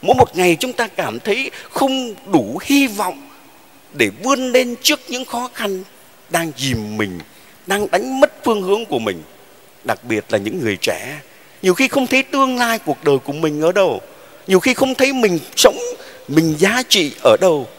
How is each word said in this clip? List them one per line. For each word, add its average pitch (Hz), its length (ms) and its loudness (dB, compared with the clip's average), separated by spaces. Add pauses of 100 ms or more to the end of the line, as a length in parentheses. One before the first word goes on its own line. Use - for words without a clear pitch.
mỗi 220 140 4
một 247 220 2
ngày 175 220 4
chúng 254 140 -4
ta 226 140 -2
cảm 123 320 -6
thấy 247 320 -4 (180)
không 262 440 -2 (180)
đủ 135 320 0
hy 277 240 2
vọng 202 420 -6 (640)
để 120 160 0 (140)
vươn 254 280 0
lên 247 300 0
trước 294 180 0 (100)
những - 160 -8
khó 247 280 -8
khăn 196 300 -6 (460)
đang 165 280 -4
dìm 113 400 -4
mình, 95 220 -4 (480)
đang 202 240 -2
đánh 262 280 -2
mất 285 140 4 (120)
phương 214 160 0
hướng 202 240 0
của 135 140 -2
mình. 98 220 -4 (640)
Đặc 113 200 -4
biệt 113 260 -4
là 117 80 0
những 104 220 -4
người 107 220 -2
trẻ, 123 380 -6 (420)
nhiều 185 120 2
khi 262 140 2
không 262 200 0
thấy 262 160 2
tương 262 340 0
lai 233 220 0
cuộc - 240 -6
đời 139 140 4
của 139 160 -6
mình 151 280 -2
ở 165 100 2
đâu, 180 300 2 (460)
nhiều 190 120 6
khi 254 140 2
không 262 220 0
thấy 269 180 2
mình 214 260 2 (160)
sống, - 240 4 (480)
mình 156 320 2
giá 220 300 2
trị 160 220 2 (120)
ở 113 180 8
đâu. 156 260 2 (120)